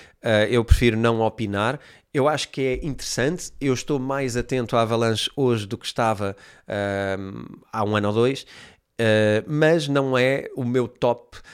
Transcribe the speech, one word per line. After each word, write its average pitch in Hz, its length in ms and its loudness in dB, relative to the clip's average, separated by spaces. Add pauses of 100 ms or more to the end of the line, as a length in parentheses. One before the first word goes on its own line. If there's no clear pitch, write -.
(220)
eh, 107 280 4
eu 117 140 4
prefiro 113 320 4
não 117 240 2
opinar. 110 580 -2 (360)
Eu 143 160 2
acho 151 180 -2
que - 140 -8
é 131 240 -2
interessante, 139 760 -4
eu 135 140 0
estou 139 260 -2
mais 135 380 -4
atento 120 400 -2
à 113 40 4
Avalanche 113 540 0
hoje 120 320 0
do 107 100 -8
que - 80 -20
estava, 104 520 -2 (320)
ehm, 98 760 -4 (260)
há 110 140 -4
um 107 140 0
ano 104 120 2
ou 104 40 0
dois, 123 320 0 (540)
eh, 107 480 4
mas 156 400 2
não 139 300 2
é 131 380 0
o 131 100 -4
meu 120 220 0
top, - 500 -4 (160)